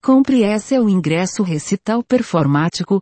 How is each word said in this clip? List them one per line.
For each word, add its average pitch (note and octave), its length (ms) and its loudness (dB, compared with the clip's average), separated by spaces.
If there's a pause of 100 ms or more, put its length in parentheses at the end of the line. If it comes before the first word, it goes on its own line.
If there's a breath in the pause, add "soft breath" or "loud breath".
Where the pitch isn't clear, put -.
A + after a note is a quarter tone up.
Compre C4 400 2
é G#3+ 140 0 (240)
o G#3+ 80 2
ingresso F3+ 540 0
recital G3 600 -4
performático E3+ 1000 0